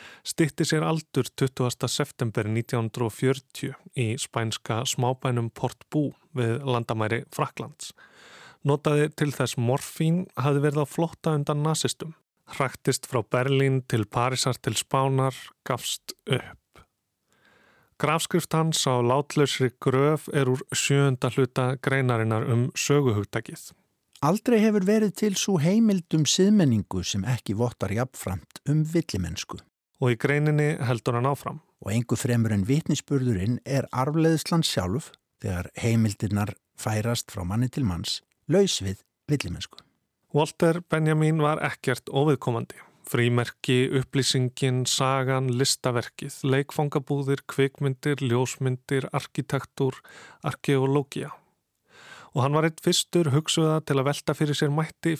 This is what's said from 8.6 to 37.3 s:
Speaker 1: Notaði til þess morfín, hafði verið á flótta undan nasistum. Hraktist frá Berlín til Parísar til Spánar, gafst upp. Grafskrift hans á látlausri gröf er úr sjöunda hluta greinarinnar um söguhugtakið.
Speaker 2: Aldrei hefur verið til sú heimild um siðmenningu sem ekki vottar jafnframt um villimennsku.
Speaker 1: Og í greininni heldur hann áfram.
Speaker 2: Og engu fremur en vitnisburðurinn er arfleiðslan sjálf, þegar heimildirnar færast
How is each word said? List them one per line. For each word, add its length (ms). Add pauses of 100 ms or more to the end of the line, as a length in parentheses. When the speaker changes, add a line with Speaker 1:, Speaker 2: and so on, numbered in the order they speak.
Speaker 1:
Notaði 560
til 160
þess 240
morfín, 680 (100)
hafði 300
verið 180
á 40
flótta 500
undan 260
nasistum. 480 (460)
Hraktist 500
frá 160
Berlín 640
til 160
Parísar 560
til 160
Spánar, 560 (320)
gafst 480 (160)
upp. 320 (1300)
Grafskrift 580
hans 380
á 80
látlausri 720 (100)
gröf 540
er 160
úr 100 (140)
sjöunda 560
hluta 480
greinarinnar 720
um 240
söguhugtakið. 960 (500)
Speaker 2:
Aldrei 380
hefur 240
verið 380
til 180
sú 240
heimild 540
um 100
siðmenningu 800
sem 180
ekki 300
vottar 400
jafnframt 640 (100)
um 140
villimennsku. 800 (420)
Speaker 1:
Og 140
í 20
greininni 640
heldur 380
hann 100
áfram. 300 (240)
Speaker 2:
Og 80
engu 260
fremur 340
en 140
vitnisburðurinn 960
er 280
arfleiðslan 760
sjálf, 460 (260)
þegar 300 (100)
heimildirnar 760 (200)
færast 560